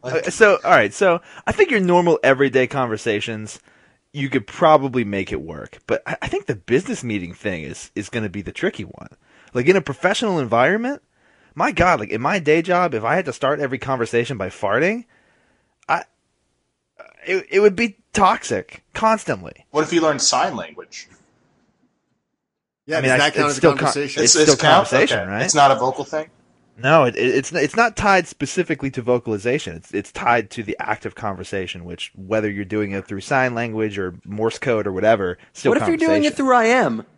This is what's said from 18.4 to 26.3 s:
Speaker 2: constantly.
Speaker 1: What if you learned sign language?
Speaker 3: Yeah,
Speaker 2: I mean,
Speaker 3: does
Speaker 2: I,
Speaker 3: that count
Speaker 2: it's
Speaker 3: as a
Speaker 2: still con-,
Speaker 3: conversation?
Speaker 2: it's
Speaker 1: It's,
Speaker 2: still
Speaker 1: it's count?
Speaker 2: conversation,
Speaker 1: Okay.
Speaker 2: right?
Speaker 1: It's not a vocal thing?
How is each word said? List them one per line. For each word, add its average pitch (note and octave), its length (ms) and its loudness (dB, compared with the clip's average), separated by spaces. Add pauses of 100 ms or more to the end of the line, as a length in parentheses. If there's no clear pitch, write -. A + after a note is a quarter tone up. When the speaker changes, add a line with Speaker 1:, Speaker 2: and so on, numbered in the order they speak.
Speaker 2:
constantly. F3 800 -2
Speaker 1:
What D#3 120 0
if D#3 80 -4
you E3+ 80 4
learned D3+ 220 2
sign D3+ 340 0
language? - 540 -14 (1800)
Speaker 3:
Yeah, D#3 120 -4
Speaker 2:
I D#3 40 0
mean, C3 100 2
Speaker 3:
does B2+ 40 4
Speaker 2:
I, - 20 2 (120)
Speaker 3:
that D3 40 -8
count - 140 0
Speaker 2:
it's D3 40 0
Speaker 3:
as C#3 60 -4
a - 20 -8
Speaker 2:
still E3 120 6
con-, C#3 80 0
Speaker 3:
conversation? C#3+ 440 -2
Speaker 2:
it's - 120 4
Speaker 1:
It's, D#3 80 6
Speaker 2:
still D3+ 100 6
Speaker 1:
it's - 80 0
count? D#3+ 260 4
Speaker 2:
conversation, C3 320 2
Speaker 1:
Okay. F#2+ 100 -8
Speaker 2:
right? G2+ 140 -4
Speaker 1:
It's F3 120 -2
not C#3 160 6
a C3+ 40 4
vocal C3 300 -4
thing? D#3 240 -8 (520)